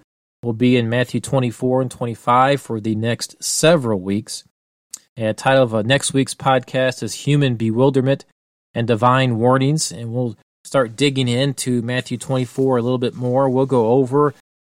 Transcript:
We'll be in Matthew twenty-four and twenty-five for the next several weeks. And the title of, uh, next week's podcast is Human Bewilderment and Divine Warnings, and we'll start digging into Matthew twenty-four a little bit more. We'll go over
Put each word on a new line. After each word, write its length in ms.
We'll 120
be 240
in 100
Matthew 320
twenty-four 600
and 80
twenty-five 680
for 220
the 140
next 500
several 560
weeks. 440
And 100
the 60
title 300
of, 100
uh, 80
next 320
week's 200
podcast 680
is 240
Human 300
Bewilderment 680
and 140
Divine 520
Warnings, 540
and 220
we'll 240
start 320
digging 320
into 540
Matthew 340
twenty-four 600
a 40
little 140
bit 180
more. 360
We'll 160
go 220
over 460